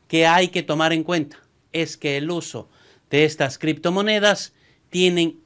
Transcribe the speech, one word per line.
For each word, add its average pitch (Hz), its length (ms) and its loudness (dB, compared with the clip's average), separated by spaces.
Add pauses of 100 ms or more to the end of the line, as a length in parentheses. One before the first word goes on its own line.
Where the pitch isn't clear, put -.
que 160 220 4
hay 180 200 4
que 180 140 -6
tomar 160 300 0
en 160 100 0
cuenta 160 400 -6 (300)
es 160 240 -6
que 139 220 -4
el 151 120 -6
uso 160 380 -8 (420)
de 147 140 4
estas 151 340 -2
criptomonedas 196 960 0 (380)
tienen 175 560 0